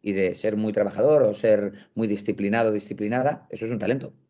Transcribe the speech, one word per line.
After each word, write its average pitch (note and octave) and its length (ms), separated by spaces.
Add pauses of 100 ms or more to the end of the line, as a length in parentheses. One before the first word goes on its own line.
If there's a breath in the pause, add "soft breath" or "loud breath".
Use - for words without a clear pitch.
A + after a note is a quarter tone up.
y G#2 60
de F#2+ 240
ser G#2+ 220
muy G#2+ 160
trabajador C#3 500
o G#2+ 100
ser G#2 420 (200 loud breath)
muy A2+ 140
disciplinado, G#2 640
disciplinada, G#2+ 760
eso - 160
es A2+ 40
un A#2+ 80
talento. B2+ 340 (180)